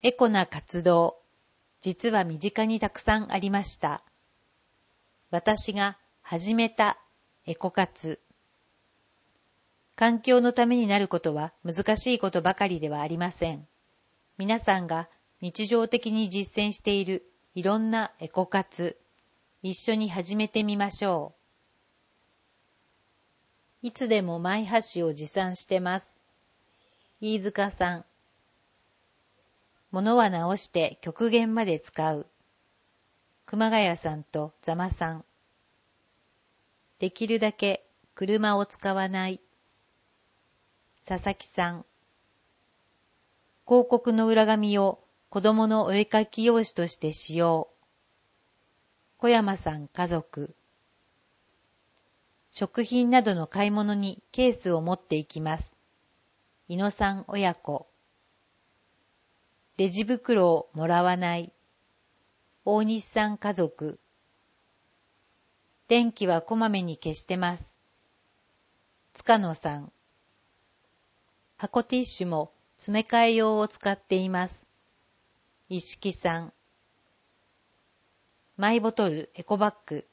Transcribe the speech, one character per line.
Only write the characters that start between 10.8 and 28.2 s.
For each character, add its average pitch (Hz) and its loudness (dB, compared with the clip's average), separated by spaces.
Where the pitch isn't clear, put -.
な 202 4
る 196 0
こ 175 -2
と 160 -2
は 151 -6
難 180 0
し 247 0
い - -2
こ 190 0
と 180 -2
ば 180 2
か 202 0
り 175 -2
で 151 -4
は 147 -4
あ 151 -4
り 165 -4
ま 175 -4
せ 165 -4
ん。 151 -14
皆 208 0
さ 196 2
ん 180 -6
が 165 -4
日 180 -6
常 226 2
的 233 -2
に 220 -2
実 202 -4
践 208 -2
し - -14
て 208 0
い 196 0
る 185 -4
い 180 -8
ろ 196 2
ん 220 -2
な 220 -2
エ 165 -12
コ 185 -2
活、 180 -4
一 185 -6
緒 220 -2
に 214 -2
始 180 -6
め 214 0
て 214 -2
み 208 -2
ま 202 -2
し - -4
ょ 165 -2
う。 240 -10
い 233 -8
つ 247 -6
で 214 4
も 170 -4
マ 180 -2
イ 220 -2
箸 214 -2
を 165 0
持 151 -10
参 185 -2
し - -10
て 190 0
ま 180 -2
す。 - -20
飯 214 -2
塚 202 -2
さ 180 -2
ん。 170 -14